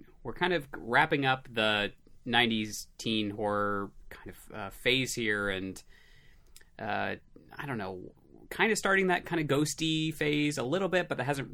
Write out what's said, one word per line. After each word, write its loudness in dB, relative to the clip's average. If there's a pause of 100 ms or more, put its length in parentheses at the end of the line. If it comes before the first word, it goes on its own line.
(240)
we're -8
kind 0
of -2
wrapping 2
up 0
the 2 (320)
nineties 2 (100)
teen 0
horror 0 (180)
kind -14
of, -16
uh, -8
phase 0
here, 0
and, -4 (1000)
uh, -2 (420)
I -8
don't -4
know, -8 (420)
kinda 4
starting 4
that 2
kinda 0
ghosty 0
phase 0
a -2
little 0
bit, 0
but -4
that -2
hasn't -2